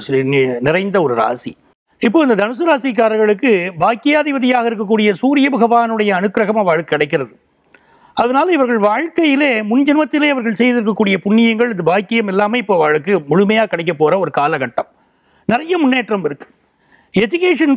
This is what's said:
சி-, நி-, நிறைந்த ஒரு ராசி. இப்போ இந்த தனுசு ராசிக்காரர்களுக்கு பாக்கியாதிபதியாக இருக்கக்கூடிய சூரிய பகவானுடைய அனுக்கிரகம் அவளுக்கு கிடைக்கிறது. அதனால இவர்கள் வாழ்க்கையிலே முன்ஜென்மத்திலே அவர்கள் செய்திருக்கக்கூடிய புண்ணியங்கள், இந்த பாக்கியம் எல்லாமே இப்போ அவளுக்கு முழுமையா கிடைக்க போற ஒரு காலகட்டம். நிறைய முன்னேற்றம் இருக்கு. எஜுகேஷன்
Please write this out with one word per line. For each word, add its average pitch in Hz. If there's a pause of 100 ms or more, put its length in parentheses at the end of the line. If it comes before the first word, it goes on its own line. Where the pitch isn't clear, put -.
சி-, 135
நி-, 131
நிறைந்த 180
ஒரு -
ராசி. - (500)
இப்போ 233
இந்த 233
தனுசு 240
ராசிக்காரர்களுக்கு 220 (280)
பாக்கியாதிபதியாக 247
இருக்கக்கூடிய 208
சூரிய 269
பகவானுடைய 226
அனுக்கிரகம் 214
அவளுக்கு 165
கிடைக்கிறது. 147 (840)
அதனால 254
இவர்கள் 240 (100)
வாழ்க்கையிலே 285 (100)
முன்ஜென்மத்திலே 285
அவர்கள் 220
செய்திருக்கக்கூடிய 220
புண்ணியங்கள், 226
இந்த 175
பாக்கியம் 208
எல்லாமே 208
இப்போ 202
அவளுக்கு 156 (180)
முழுமையா 208
கிடைக்க 170
போற 180
ஒரு 165
காலகட்டம். 139 (580)
நிறைய 311
முன்னேற்றம் 240
இருக்கு. - (640)
எஜுகேஷன் 311